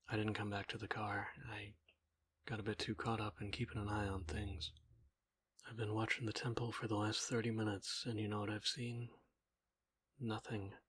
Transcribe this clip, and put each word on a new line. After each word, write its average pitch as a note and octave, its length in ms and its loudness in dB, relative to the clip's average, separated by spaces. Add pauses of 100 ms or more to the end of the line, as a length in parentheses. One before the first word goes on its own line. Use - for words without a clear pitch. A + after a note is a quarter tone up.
I A2+ 80 0
didn't G#2+ 180 4
come G#2 160 0
back G2+ 180 0
to - 100 -4
the G2+ 80 -6
car. G2+ 420 0 (220)
I G2+ 220 -6 (720)
got A2 140 -2
a - 20 -4
bit G#2 160 0
too - 160 0
caught A2+ 260 2
up G#2+ 200 -2
in G#2 100 -4
keeping - 300 -2
an G#2 80 0
eye G#2 180 2
on G2 180 0
things. D#2 460 -2 (960)
I've A2+ 120 -10
been G#2+ 160 2
watching A2+ 320 2
the G#2+ 60 0
temple A#2+ 400 0
for - 140 -2
the G#2+ 100 2
last G#2+ 260 4
thirty A#2 280 2
minutes, G#2+ 560 0
and A2 140 0
you G#2+ 80 2
know G#2 120 2
what G2+ 100 0
I've G#2+ 160 -2
seen? A#2+ 420 -2 (1120)
Nothing. G#2+ 520 -2 (160)